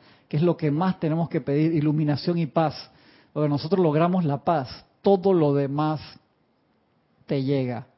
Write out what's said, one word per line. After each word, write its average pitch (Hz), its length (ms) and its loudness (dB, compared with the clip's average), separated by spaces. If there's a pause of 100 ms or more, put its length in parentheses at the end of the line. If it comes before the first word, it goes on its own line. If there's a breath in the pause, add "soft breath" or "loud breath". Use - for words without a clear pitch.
(280 soft breath)
que - 100 -4
es 156 40 0
lo 170 140 2
que 151 160 -2
más 180 260 -2
tenemos 165 300 -2
que 160 120 -4
pedir, 156 340 0
iluminación 151 640 0
y 165 80 -2
paz. - 440 -2 (420 soft breath)
Porque 151 160 0
nosotros 156 320 0
logramos 170 440 2
la 139 140 -2
paz, 151 460 -4 (160)
todo 196 320 4
lo 151 220 4
demás 143 460 -2 (1300)
te 139 180 -2
llega, 131 420 -2 (120)